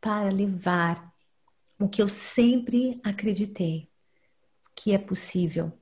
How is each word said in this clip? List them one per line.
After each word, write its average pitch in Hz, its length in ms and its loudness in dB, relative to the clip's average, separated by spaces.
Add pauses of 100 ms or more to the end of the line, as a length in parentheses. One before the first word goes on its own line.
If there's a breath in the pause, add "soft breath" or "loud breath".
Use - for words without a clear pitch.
para 208 300 0
levar 180 800 0 (680)
o 202 100 2
que 208 140 0
eu 202 60 4
sempre 240 960 2
acreditei, 202 840 -2 (880)
que - 180 0
é 196 60 4
possível. 175 840 -2